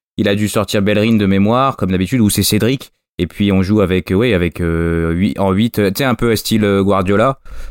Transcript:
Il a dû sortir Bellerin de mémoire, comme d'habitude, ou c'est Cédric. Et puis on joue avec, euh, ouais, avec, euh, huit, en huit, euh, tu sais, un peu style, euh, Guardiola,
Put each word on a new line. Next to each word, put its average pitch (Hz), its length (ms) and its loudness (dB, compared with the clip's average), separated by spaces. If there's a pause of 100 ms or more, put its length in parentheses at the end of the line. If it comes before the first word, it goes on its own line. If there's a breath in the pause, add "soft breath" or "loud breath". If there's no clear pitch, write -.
(160)
Il 104 120 0
a 101 80 2
dû 104 120 0
sortir 107 320 -2
Bellerin 104 360 2
de 104 100 2
mémoire, 110 500 2
comme 92 140 -2
d'habitude, 92 300 0
ou 104 100 4
c'est 98 140 0
Cédric. 110 480 -2 (260)
Et 90 80 -2
puis 101 260 -2
on 95 100 2
joue 104 180 2
avec, 92 320 0
euh, - 20 2
ouais, 117 180 2
avec, 87 280 -2
euh, 82 520 -2
huit, 87 260 -2
en 98 140 0
huit, 110 260 0
euh, 101 120 2
tu 95 80 -6
sais, 143 60 -2
un 127 100 0
peu 117 220 0
style, 110 280 0
euh, 98 180 2
Guardiola, 101 580 0 (300 loud breath)